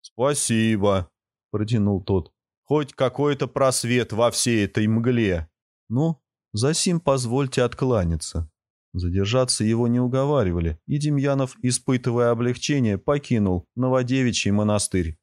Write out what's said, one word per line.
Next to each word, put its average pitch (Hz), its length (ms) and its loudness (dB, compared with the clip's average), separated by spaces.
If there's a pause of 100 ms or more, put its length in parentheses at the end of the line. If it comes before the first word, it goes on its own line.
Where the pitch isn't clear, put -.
"Спасибо", 110 1080 0 (420)
протянул 104 500 0
тот. 95 300 -2 (320)
"Хоть 151 300 -2
какой-то 139 520 -2
просвет 123 680 0
во 113 180 2
всей 113 340 0
этой 107 240 0
мгле". 110 600 0 (400)
"Ну, 151 320 -2 (320)
за 127 220 0
сим 170 240 0
позвольте 131 640 0
откланяться". 87 880 -2 (460)
Задержаться 98 720 0
его 113 240 2
не 123 120 2
уговаривали, 123 840 0
и 143 120 -2
Демьянов, 139 640 0
испытывая 123 680 0
облегчение, 120 680 0
покинул 110 760 0
Новодевичий 127 760 0
монастырь. 101 720 0